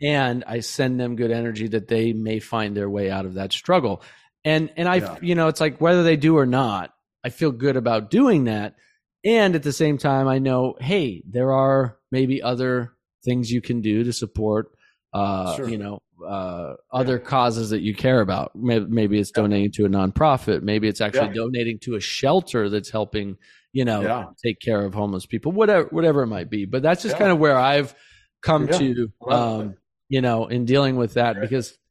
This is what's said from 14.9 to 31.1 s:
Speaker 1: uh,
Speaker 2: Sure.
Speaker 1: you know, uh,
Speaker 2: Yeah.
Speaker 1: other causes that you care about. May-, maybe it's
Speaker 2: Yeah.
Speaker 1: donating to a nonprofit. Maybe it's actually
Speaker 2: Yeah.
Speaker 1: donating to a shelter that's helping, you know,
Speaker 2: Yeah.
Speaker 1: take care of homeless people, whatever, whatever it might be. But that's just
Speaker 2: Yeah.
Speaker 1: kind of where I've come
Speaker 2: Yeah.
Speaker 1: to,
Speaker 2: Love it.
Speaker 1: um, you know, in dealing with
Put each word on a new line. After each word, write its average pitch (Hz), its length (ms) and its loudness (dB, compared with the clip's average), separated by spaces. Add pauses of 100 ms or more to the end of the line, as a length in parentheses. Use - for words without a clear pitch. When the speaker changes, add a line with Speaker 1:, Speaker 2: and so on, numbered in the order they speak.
Speaker 1:
uh, 95 440 -2
Speaker 2:
Sure. 127 120 -6
Speaker 1:
you 113 100 -6
know, 101 220 -10 (260)
uh, 87 480 -8 (200)
Speaker 2:
Yeah. 127 60 0
Speaker 1:
other 127 180 0
causes 117 520 0
that 107 100 -2
you 101 140 -4
care 131 260 4
about. 92 360 -2
May-, 117 240 2
maybe 107 380 0
it's 101 180 -2
Speaker 2:
Yeah. 110 60 4
Speaker 1:
donating 101 300 2
to 104 140 0
a - 20 2
nonprofit. 104 720 2
Maybe 104 260 0
it's 101 120 -4
actually 110 280 0
Speaker 2:
Yeah. 98 60 -10
Speaker 1:
donating 117 460 -4
to 117 160 -6
a 98 40 -4
shelter 131 680 0
that's 101 220 -4
helping, 101 460 -6 (360)
you 131 120 0
know, 107 180 0
Speaker 2:
Yeah. 110 240 -4 (160)
Speaker 1:
take 113 180 -4
care 104 240 -2
of 95 100 -6
homeless 101 320 -4
people, 147 260 -4
whatever, 202 380 2
whatever 156 320 2
it 120 60 0
might 98 220 -6
be. 104 160 -4
But 127 160 -4
that's 170 200 2
just 208 140 -2
Speaker 2:
Yeah. - 20 -8
Speaker 1:
kind 196 140 4
of 160 60 2
where 147 200 4
I've 139 360 2 (480)
come 151 260 2
Speaker 2:
Yeah. 175 100 2
Speaker 1:
to, 120 420 0
Speaker 2:
Love 120 400 0
it. 107 60 -6
Speaker 1:
um, 92 80 -12 (340)
you 135 120 0
know, 117 260 0
in 120 180 -2
dealing 131 320 2
with 120 180 -2